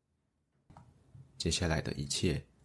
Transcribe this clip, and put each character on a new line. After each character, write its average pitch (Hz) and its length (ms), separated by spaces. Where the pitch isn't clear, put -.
接 - 120
下 82 200
来 80 120
的 - 120
一 69 120
切 71 400